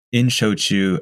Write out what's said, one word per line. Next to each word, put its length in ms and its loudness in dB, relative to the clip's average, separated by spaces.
in 160 2
shochu 760 0